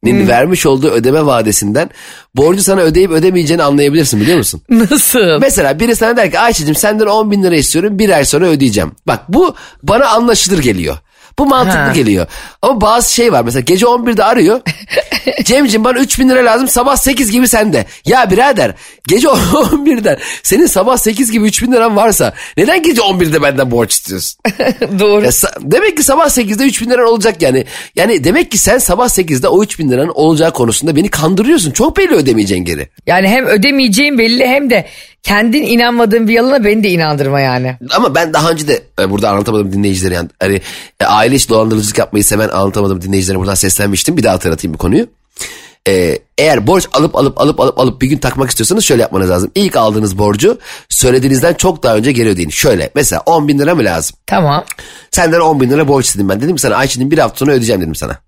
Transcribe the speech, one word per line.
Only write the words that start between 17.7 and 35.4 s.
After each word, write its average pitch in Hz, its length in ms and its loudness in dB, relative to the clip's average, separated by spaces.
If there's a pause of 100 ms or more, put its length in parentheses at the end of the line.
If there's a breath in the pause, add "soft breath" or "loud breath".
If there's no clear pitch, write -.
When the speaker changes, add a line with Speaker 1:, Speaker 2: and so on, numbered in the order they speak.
Speaker 2:
Ya 226 240 2
birader, 196 440 0 (340 loud breath)
gece 240 200 2
<laughs> - 0 -
on 277 580 0
birden 214 320 0 (240 loud breath)
senin 285 240 2
sabah 233 300 2
sekiz 226 340 -2
gibi 214 160 0
üç 208 160 -2
bin 247 100 0
liran 226 240 2
varsa 202 360 2 (240 loud breath)
neden 311 260 2
gece 285 200 2
on 190 180 0
birde 156 220 0
benden 135 280 0
borç 117 220 0
istiyorsun? - 520 -8
Speaker 1:
<laughs> 240 540 -4
Doğru. 208 260 2
Speaker 2:
Ya 123 60 2
sa-, - 300 -2
demek 320 360 0
ki 311 60 -2
sabah 294 260 2
sekizde 214 360 -2
üç 254 180 0
bin 233 80 -4
liran 247 180 2
olacak 220 340 0
yani. 131 220 0 (320 loud breath)
Yani 185 280 0
demek 254 260 0
ki 214 80 -4
sen 220 200 2
sabah 233 300 0
sekizde 151 400 -2
o 175 140 4
üç - 160 -6
bin 151 120 -2
liranın 139 240 0
olacağı 156 380 2
konusunda 131 440 -2
beni 151 120 0
kandırıyorsun. 185 640 0
Çok 277 260 0
belli 359 180 2
ödemeyeceğin 107 500 0
geri. 76 240 -6 (180)
Speaker 1:
Yani 190 220 2
hem 247 180 0
ödemeyeceğin 262 720 0
belli 240 280 2
hem 269 240 0
de 208 160 0 (360 loud breath)
kendin 220 400 0